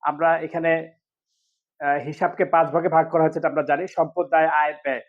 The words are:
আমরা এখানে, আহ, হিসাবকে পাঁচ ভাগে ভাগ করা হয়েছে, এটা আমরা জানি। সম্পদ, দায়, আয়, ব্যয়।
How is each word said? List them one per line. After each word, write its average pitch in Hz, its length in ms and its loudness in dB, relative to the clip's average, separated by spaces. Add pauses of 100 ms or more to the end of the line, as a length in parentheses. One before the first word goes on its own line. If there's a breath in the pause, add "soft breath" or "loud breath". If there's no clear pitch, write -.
আমরা 160 400 0
এখানে, 160 540 -2 (840)
আহ, 143 240 0
হিসাবকে 170 400 -2
পাঁচ 165 240 2
ভাগে 165 200 0
ভাগ 160 220 2
করা 165 120 2
হয়েছে, 160 160 2
এটা 160 100 -2
আমরা 147 140 -2
জানি। 147 240 -2
সম্পদ, 165 440 -2
দায়, 160 180 4
আয়, 151 260 0 (100)
ব্যয়। 131 240 -4